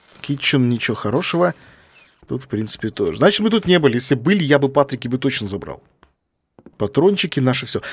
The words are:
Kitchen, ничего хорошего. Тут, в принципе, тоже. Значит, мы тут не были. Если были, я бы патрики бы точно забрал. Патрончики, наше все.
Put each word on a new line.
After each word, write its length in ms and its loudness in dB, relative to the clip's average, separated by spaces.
Kitchen, 460 0
ничего 280 -2
хорошего. 600 0
Тут, 160 -6
в 40 -20
принципе, 420 -4
тоже. 280 -2
Значит, 220 4
мы 100 2
тут 160 0
не 140 4
были. 160 2
Если 200 0
были, 280 0
я 160 4
бы 100 2
патрики 380 0
бы 100 -4
точно 300 -4
забрал. 340 -10
Патрончики, 640 0
наше 260 0
все. 160 -4